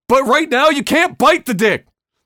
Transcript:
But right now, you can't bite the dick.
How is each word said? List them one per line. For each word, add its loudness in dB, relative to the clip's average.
But 2
right 0
now, 2
you -2
can't -2
bite 0
the -6
dick. -2